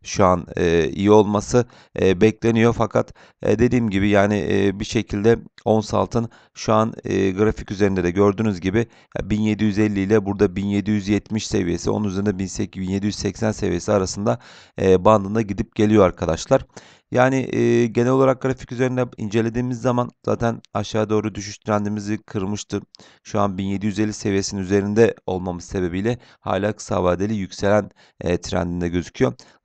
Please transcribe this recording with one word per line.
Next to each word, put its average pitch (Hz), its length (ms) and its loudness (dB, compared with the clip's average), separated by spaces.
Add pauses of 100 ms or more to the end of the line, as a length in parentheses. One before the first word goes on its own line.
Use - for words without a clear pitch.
şu - 220 0
an, 92 220 4 (100)
e, 85 320 2
iyi 98 220 2
olması, 107 560 4 (340)
e, 95 200 2
bekleniyor 113 580 2
fakat, 113 340 -2 (300)
e, 104 160 -2
dediğim 117 320 2
gibi 98 180 2
yani, 101 420 2
e, 98 300 0
bir 107 40 -8
şekilde 110 540 0 (260)
ons 110 300 0
altın 110 340 -2 (260)
şu - 180 -4
an, 110 220 2 (100)
e, 98 260 0
grafik 107 400 -2
üzerinde 95 340 0
de 87 60 0
gördüğünüz 101 500 2
gibi, 92 180 0 (400)
ya, 92 120 -4
bin 107 100 0
yedi 107 240 0
yüz 101 140 0
elli 104 220 2
ile 98 260 2
burada 98 300 0
bin 98 100 -4
yedi 101 240 0
yüz 101 180 -2
yetmiş 104 380 -2
seviyesi, 90 440 -2
onun 107 180 -2
üzerinde 98 300 -2
bin 98 80 -4
sekiz, 95 360 -8
bin 92 80 -4
yedi 98 160 -2
yüz 101 100 -4
seksen 107 360 -4
seviyesi 92 400 -2
arasında, 101 460 0 (420)
e, 92 240 4
bandında 107 380 2
gidip 101 320 -8
geliyor 107 300 4
arkadaşlar. 87 640 0 (440)
Yani, 131 260 2
e, 120 500 2
genel 120 240 0
olarak 131 300 2
grafik 131 320 -6
üzerinde 127 340 -2 (100)
incelediğimiz 113 640 -2
zaman 123 300 -2 (140)
zaten 113 380 -2 (120)
aşağı 104 360 -2
doğru 107 240 -2
düşüş 101 240 -12
trendimizi 104 600 -2
kırmıştı. 101 640 -6 (420)
Şu - 180 -4
an 101 180 -2
bin 98 60 -4
yedi 98 220 -2
yüz 98 120 -4
elli 107 140 0
seviyesinin 98 480 -2
üzerinde 101 540 2 (120)
olmamız 92 380 -6
sebebiyle 98 540 -4 (220)
hala 101 320 -2
kısa 95 320 -4
vadeli 90 300 0
yükselen, 101 560 0 (300)
e, 87 200 -2
trendinde 87 480 -2
gözüküyor. 90 440 -2 (320)